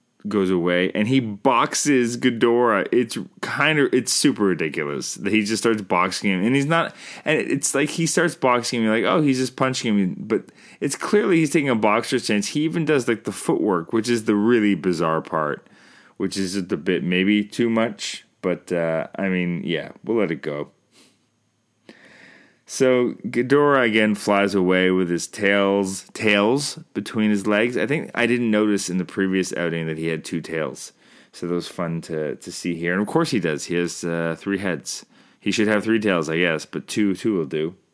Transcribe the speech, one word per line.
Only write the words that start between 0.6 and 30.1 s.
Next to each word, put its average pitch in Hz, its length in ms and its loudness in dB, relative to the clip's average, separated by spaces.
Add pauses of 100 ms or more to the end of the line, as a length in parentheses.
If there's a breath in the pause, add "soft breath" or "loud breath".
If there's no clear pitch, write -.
and 107 140 0
he 135 120 4
boxes 120 960 2
Ghidorah. 117 760 2
It's 120 260 0 (240)
kind 151 380 0
of, 135 140 2
it's 127 180 2
super 107 320 0
ridiculous 78 720 -2
that 95 160 -4
he 107 120 4
just 104 200 -2
starts 113 180 2
boxing 92 500 0
him, 92 120 0
and 123 120 2
he's 143 100 2
not, 165 300 -2 (280 loud breath)
and 151 160 0
it's - 340 -2
like - 160 0
he 165 160 -4
starts 165 300 0
boxing 120 440 0
him, 113 60 2
you're 107 100 2
like, 107 100 0
"Oh, 160 160 2
he's 139 160 2
just 127 180 -2
punching 131 420 0
him," 92 200 0
but 107 280 -2 (360 loud breath)
it's 147 140 -4
clearly 208 420 2
he's 151 140 2
taking 143 180 0
a 120 60 2
boxer 110 440 2
stance. 104 280 0
He 151 140 -2
even 160 240 -2
does, 139 220 2
like, 113 160 0
the 104 80 -6
footwork, 92 640 -2
which 113 160 0
is 113 160 0
the 110 100 2
really 104 400 4
bizarre 80 460 0
part, 76 460 -4 (500 loud breath)
which 95 200 -4
is 95 160 -4
just 95 180 -4
a 92 60 -2
bit 85 260 -2
maybe 95 400 2
too 117 260 -2
much, 113 560 -4 (160)
but, 90 300 -4
uh, 82 440 -2
I 98 140 -2
mean, 87 340 -2
yeah, 76 280 -4 (120)
we'll 110 140 -2
let 90 140 0
it 71 100 -6
go. 73 300 -6 (1900 loud breath)
So 127 480 2 (140)
Ghidorah 131 580 4
again 107 300 4
flies 101 400 2
away 92 340 4
with 92 200 2
his 85 180 -2
tails, 98 840 2
tails 110 640 2 (160)
between 107 360 -2
his 101 160 0
legs. 107 320 2
I 90 80 0
think 143 300 -4
I 120 100 0
didn't 120 240 2
notice 104 400 2
in 90 80 -2
the 90 80 -2
previous 95 500 -2
outing 82 320 -2
that 78 100 -6
he 82 100 -4
had 80 180 -4